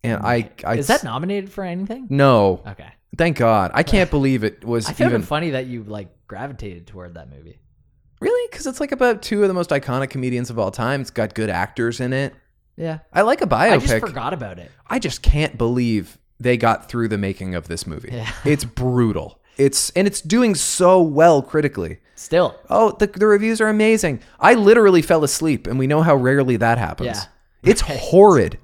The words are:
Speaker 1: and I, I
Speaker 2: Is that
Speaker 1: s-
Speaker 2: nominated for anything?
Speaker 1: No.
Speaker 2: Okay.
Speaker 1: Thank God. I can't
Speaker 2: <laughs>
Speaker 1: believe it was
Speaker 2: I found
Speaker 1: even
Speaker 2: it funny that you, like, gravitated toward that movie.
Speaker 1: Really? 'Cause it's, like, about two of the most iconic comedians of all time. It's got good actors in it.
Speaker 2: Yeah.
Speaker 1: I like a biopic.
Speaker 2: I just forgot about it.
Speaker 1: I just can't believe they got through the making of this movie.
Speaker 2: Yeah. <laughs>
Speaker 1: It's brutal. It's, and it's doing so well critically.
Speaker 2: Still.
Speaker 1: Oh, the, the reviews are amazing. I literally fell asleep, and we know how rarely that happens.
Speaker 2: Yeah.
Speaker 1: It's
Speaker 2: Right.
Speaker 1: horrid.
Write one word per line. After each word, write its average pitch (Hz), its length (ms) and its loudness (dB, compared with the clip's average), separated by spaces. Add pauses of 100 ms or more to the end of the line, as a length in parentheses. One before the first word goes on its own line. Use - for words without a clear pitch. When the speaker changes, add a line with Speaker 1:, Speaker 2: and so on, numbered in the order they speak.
Speaker 1:
and 113 180 -4
I, 120 280 -2 (160)
I 110 100 -2
Speaker 2:
Is 135 120 -4
that 269 120 2
Speaker 1:
s- - 40 -8
Speaker 2:
nominated 190 480 -6
for 196 120 -10
anything? 196 460 -10
Speaker 1:
No. 123 580 4
Speaker 2:
Okay. - 220 -18 (280)
Speaker 1:
Thank 165 200 0
God. 110 360 2
I 147 100 0
can't 185 280 2
Speaker 2:
<laughs> - 0 -
Speaker 1:
believe 135 320 0
it - 220 -6
was 113 220 -4
Speaker 2:
I 120 60 -6
found 123 180 0
Speaker 1:
even 117 100 -2
Speaker 2:
it - 40 -8
funny 156 260 -4
that 131 160 -6
you, 120 160 -12
like, 104 260 -14 (180)
gravitated 101 600 -14
toward 90 280 -20
that 71 140 -20
movie. 69 300 -20 (640)
Speaker 1:
Really? 480 280 -2
'Cause - 180 -12
it's, 262 120 -10
like, 285 120 -6
about 247 300 0
two 208 220 -2
of 202 40 2
the 190 60 0
most 175 160 -4
iconic 135 400 -2
comedians 123 400 -6
of 117 100 -8
all 98 120 -2
time. 131 300 -4
It's 120 100 -10
got 107 220 -6
good 110 160 -4
actors 117 500 -4
in 127 140 -6
it. 135 200 -4 (420)
Speaker 2:
Yeah. 160 240 -10 (140)
Speaker 1:
I 180 80 2
like 233 200 2
a 233 60 -2
biopic. 147 240 2
Speaker 2:
I 165 60 4
just 120 220 0
forgot 135 340 -8
about 101 260 -12
it. 82 120 -20 (160)
Speaker 1:
I 247 120 -4
just - 220 -8
can't 147 360 0
believe 117 600 -2 (220)
they 123 180 0
got 113 320 0
through 117 180 -4
the 104 100 -2
making 95 380 -6
of 82 120 -8
this 85 200 -10
movie. 78 240 -12
Speaker 2:
Yeah. 110 260 -10
<laughs> - 80 -12
Speaker 1:
It's 147 200 0
brutal. 120 720 -2 (180)
It's, 139 340 0
and 190 160 0
it's 202 140 -4
doing 214 340 0
so 180 460 4
well 156 400 4
critically. 101 580 -4 (160)
Speaker 2:
Still. - 420 -2 (120)
Speaker 1:
Oh, 214 300 4
the, 208 80 2
the 208 200 0
reviews 220 340 2
are 214 80 2
amazing. 214 520 0 (180)
I 208 160 6
literally 196 460 6
fell 156 220 2
asleep, 143 440 -2
and 120 120 -4
we 131 80 0
know 151 140 2
how 160 140 4
rarely 127 420 2
that 117 200 2
happens. 110 300 -6 (100)
Speaker 2:
Yeah. - 60 -10 (480)
Speaker 1:
It's 151 160 4
Speaker 2:
Right. 143 120 -6
Speaker 1:
horrid. 180 640 6